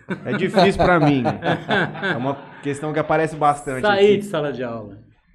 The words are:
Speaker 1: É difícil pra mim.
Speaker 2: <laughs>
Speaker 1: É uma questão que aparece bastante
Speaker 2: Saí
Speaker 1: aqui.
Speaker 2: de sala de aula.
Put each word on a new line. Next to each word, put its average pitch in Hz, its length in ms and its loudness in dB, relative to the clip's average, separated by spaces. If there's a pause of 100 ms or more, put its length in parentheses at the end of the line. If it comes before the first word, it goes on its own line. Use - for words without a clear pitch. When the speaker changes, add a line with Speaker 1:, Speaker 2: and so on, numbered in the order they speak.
(260)
Speaker 1:
É 127 120 -2
difícil 185 460 2
pra 170 160 4
mim. 143 240 4
Speaker 2:
<laughs> 160 880 -2
Speaker 1:
É - 40 -2
uma 135 180 -4 (260)
questão 143 320 -6
que 156 60 0
aparece 156 360 0
bastante 143 460 0
Speaker 2:
Saí 202 300 4
Speaker 1:
aqui. 196 80 4
Speaker 2:
de 208 60 -6
sala 147 280 -4
de 123 100 -8
aula. 113 380 -10 (340)